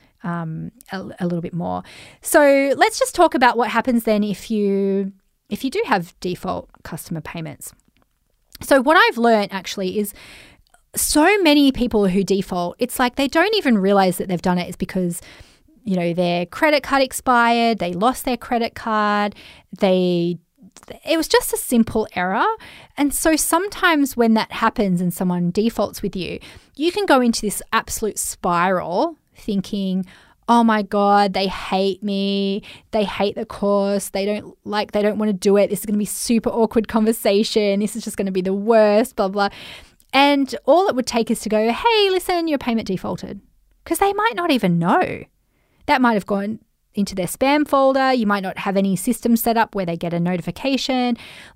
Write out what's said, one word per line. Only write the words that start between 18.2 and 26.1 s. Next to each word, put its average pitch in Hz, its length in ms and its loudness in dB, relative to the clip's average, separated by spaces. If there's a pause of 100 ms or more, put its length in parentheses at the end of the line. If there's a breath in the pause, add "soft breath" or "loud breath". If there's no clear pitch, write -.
their 247 120 -2
credit 233 360 -4
card, 208 600 -2 (420 loud breath)
they, 180 640 2 (640)
it 311 120 0
was 320 100 -2
just 494 260 0
a 440 40 -2
simple 226 580 0
error. 190 300 -2 (520 loud breath)
And 285 160 0
so 320 220 2
sometimes 330 840 0
when 233 160 4
that 220 180 0
happens 202 500 0
and 175 120 0
someone 180 380 -2
defaults 214 500 -2
with 202 140 -6